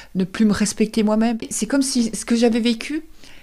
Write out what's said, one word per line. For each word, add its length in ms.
ne 80
plus 220
me 80
respecter 500
moi-même ? 340
C'est 180
comme 140
si 340
ce 80
que 120
j'avais 260
vécu, 420